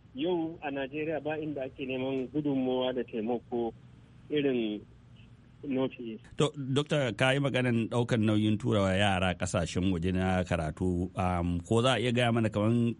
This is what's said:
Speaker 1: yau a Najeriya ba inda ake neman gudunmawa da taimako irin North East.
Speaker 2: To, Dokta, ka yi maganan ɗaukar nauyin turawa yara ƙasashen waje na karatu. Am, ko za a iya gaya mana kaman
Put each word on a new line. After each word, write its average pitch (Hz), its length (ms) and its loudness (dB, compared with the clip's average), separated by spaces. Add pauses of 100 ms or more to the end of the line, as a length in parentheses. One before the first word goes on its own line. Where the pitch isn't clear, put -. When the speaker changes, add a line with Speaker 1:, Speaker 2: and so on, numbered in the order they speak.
(160)
Speaker 1:
yau 170 460 -2
a 147 100 -6
Najeriya 143 520 -4
ba 156 160 -4
inda 147 240 -6
ake 135 220 -8
neman 131 460 -4
gudunmawa 127 640 0
da 123 80 -2
taimako 117 720 -4 (560)
irin 123 520 0 (880)
North 131 320 -2
East. 113 240 -10 (140)
Speaker 2:
To, 151 180 2
Dokta, 135 640 0
ka 131 160 4
yi 139 60 2
maganan 123 500 0
ɗaukar 120 300 0
nauyin 107 380 4
turawa 101 380 2
yara 95 380 2
ƙasashen 90 580 0
waje 87 220 0
na 92 300 2
karatu. 90 720 0
Am, 87 460 0
ko 113 200 2
za 127 140 4
a 107 40 0
iya 120 120 0
gaya 120 200 2
mana 113 180 2
kaman 117 500 2